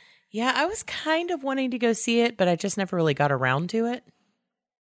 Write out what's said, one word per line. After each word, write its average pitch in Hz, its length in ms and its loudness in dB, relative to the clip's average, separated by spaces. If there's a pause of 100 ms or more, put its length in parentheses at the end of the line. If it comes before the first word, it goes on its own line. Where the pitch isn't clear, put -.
(300)
Yeah, 233 240 0
I 294 120 2
was 415 160 -4
kind 330 480 -2
of 320 140 -4
wanting 269 260 -2
to 247 80 -4
go 233 160 2
see 233 260 2
it, 233 160 0
but 185 120 2
I 175 80 4
just 190 200 -4
never 190 200 -2
really 160 180 2
got 147 180 2
around 131 380 0
to 226 160 0
it. 240 180 -6 (840)